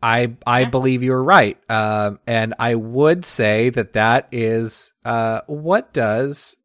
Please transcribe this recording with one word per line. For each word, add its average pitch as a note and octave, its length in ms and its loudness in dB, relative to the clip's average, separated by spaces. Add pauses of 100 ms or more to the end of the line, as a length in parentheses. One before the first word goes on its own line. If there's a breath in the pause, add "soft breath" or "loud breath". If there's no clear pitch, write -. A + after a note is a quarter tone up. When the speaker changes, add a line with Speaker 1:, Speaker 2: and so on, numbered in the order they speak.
Speaker 1:
I, A#2 320 0 (140)
I A#2+ 140 4
Speaker 2:
Yeah. B2+ 80 0
Speaker 1:
believe C3 340 0
you B2+ 80 0
were C3 120 0
right. C#3+ 340 4 (120)
Um, G#2+ 560 -2
and A2+ 320 -2
I A#2+ 180 0
would C#3 500 2
say A2 460 2
that A#2 220 -4
that A2+ 380 2
is, A2+ 640 -4 (100)
uh, A2+ 440 -4
what E3 460 -4
does B2+ 720 -2